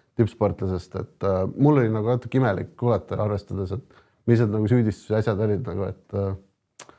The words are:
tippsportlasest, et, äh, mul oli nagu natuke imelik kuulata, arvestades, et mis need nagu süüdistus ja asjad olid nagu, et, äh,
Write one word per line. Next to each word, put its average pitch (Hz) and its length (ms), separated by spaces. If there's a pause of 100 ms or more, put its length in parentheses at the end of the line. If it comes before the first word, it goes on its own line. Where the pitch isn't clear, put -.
(200)
tippsportlasest, 92 800
et, - 240
äh, 95 160 (160)
mul 143 240
oli 113 80
nagu 110 240
natuke 120 240
imelik 101 400
kuulata, 113 480
arvestades, 98 480
et - 280 (280)
mis 117 100
need 110 140
nagu 107 160
süüdistus 113 420
ja 110 80
asjad 104 240
olid 104 240
nagu, 92 220
et, - 260
äh, 98 200 (640)